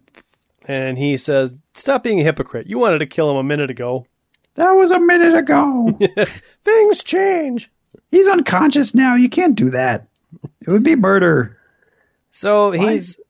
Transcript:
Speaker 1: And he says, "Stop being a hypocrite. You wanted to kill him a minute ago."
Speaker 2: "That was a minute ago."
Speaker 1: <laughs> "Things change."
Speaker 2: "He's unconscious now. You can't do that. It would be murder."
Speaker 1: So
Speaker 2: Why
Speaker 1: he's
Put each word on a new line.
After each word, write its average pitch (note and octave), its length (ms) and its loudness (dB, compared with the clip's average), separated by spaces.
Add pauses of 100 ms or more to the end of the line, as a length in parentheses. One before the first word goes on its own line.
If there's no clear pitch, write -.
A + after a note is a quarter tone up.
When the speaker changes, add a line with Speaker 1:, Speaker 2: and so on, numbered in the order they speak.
(680)
Speaker 1:
And C3 300 -6
he C#3+ 200 -2
says, C3 360 -2 (200)
"Stop C4 300 -4
being G#3+ 160 -2
a D3 40 0
hypocrite. D3 440 -6
You G#3 100 -8
wanted G#3 220 0
to D#3 60 -6
kill D3+ 260 -2
him C#3 60 -2
a C3+ 60 -4
minute D3 280 -4
ago." B2 340 -8 (500)
Speaker 2:
"That F4 160 2
was F#4+ 200 4
a F4+ 80 2
minute E4+ 340 4
ago." C#4+ 640 0 (300)
Speaker 1:
<laughs> - 380 -20
"Things G#4+ 380 2
change." E4 680 -4 (400)
Speaker 2:
"He's F#4+ 160 4
unconscious D4 680 0
now. B3+ 220 2
You B3 140 4
can't E4 260 0
do B2+ 140 0
that. B2+ 380 -4 (540)
It - 80 -10
would G#3 140 2
be D#4 140 2
murder." F3+ 600 0 (720)
Speaker 1:
So G#3 420 0
Speaker 2:
Why F#3+ 220 0
Speaker 1:
he's F3+ 240 -8 (120)